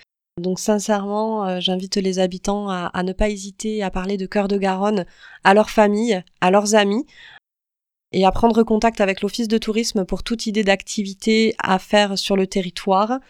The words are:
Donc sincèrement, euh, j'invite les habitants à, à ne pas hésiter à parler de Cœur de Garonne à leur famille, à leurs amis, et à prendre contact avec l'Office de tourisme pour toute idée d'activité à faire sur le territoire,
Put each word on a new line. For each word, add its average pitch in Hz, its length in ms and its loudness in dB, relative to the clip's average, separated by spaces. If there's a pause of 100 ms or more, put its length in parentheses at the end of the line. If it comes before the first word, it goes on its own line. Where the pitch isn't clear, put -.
(380)
Donc 180 200 -4
sincèrement, 208 880 -2
euh, 180 140 -4
j'invite 185 360 -4
les 190 220 -2
habitants 196 500 -2
à, 180 240 -6
à 180 120 -4
ne 185 100 -4
pas 214 160 0
hésiter 208 520 -6
à 190 80 -4
parler 190 280 -4
de 185 80 -6
Cœur 202 220 0
de 202 100 0
Garonne 190 480 0 (380)
à 196 100 8
leur 208 160 4
famille, 208 520 2 (200)
à 185 80 4
leurs 202 240 4
amis, 208 320 2 (1080)
et 190 120 2
à 185 60 6
prendre 226 320 4
contact 226 380 0
avec 190 200 0
l'Office 214 280 -4
de 220 100 2
tourisme 220 460 -2
pour 185 180 -6
toute - 240 -6
idée 214 160 0
d'activité 202 960 0
à 190 200 0
faire 202 380 0
sur 196 200 -2
le 190 100 0
territoire, 196 720 -2 (120)